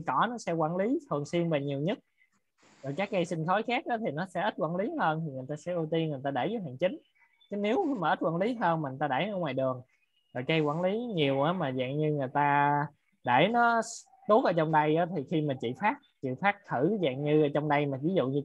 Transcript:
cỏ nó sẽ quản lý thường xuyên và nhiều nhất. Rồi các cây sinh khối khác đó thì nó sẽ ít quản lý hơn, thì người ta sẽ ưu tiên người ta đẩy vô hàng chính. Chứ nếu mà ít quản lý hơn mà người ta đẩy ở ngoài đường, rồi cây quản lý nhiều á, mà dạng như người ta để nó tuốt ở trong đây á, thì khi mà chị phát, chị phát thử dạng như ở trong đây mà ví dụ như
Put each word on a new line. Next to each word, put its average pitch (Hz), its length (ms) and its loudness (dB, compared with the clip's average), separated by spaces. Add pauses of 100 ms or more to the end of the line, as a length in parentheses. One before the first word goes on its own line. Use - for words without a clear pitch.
cỏ 147 220 2
nó 240 80 -6
sẽ 190 140 -6
quản 165 260 0
lý 240 220 0 (100)
thường 147 160 -2
xuyên 170 240 -2
và 156 80 2
nhiều 139 220 -4
nhất. 165 180 -2 (840)
Rồi 139 140 -6
các 196 140 -2
cây 180 140 0
sinh 160 220 -4
khối 202 160 2
khác 240 240 -4
đó 240 180 -2
thì 165 60 -2
nó 156 140 -4
sẽ 180 160 -6
ít 214 160 0
quản 160 180 -2
lý 202 140 -2 (100)
hơn, 160 260 0
thì 147 60 -6
người 131 180 -8
ta 151 60 -6
sẽ 175 180 -8
ưu 165 180 -2
tiên 165 180 0
người 139 140 -6
ta 139 80 -2
đẩy 135 180 -2
vô 233 160 -6
hàng 127 120 -10
chính. 202 200 -2 (540)
Chứ 202 60 -6
nếu 220 280 0 (140)
mà 156 100 0
ít 185 120 0
quản 170 140 0
lý 202 180 0
hơn 170 280 0
mà 143 80 -4
người 131 100 -10
ta 151 80 0
đẩy 143 220 0
ở 202 80 -4
ngoài 156 160 -2
đường, 131 280 -2 (520)
rồi 127 140 -4
cây 160 140 4
quản 151 200 0
lý 185 160 0
nhiều 156 440 0
á, 160 120 2
mà 160 180 -2
dạng 127 260 -2
như 151 160 0
người 139 200 -2
ta 143 360 4 (540)
để 127 240 4
nó 233 340 2 (460)
tuốt 214 180 6
ở 196 80 2
trong 160 180 2
đây 151 240 4
á, 175 100 2 (100)
thì 143 160 -4
khi 156 100 2
mà 147 200 0
chị 120 200 -2
phát, 214 140 2 (260)
chị 135 80 -4 (120)
phát 202 140 2 (140)
thử 160 340 2
dạng 135 200 0
như 151 200 4
ở 147 100 4
trong 151 160 0
đây 147 160 2
mà 135 160 -2
ví 165 140 0
dụ 131 120 2
như 139 180 0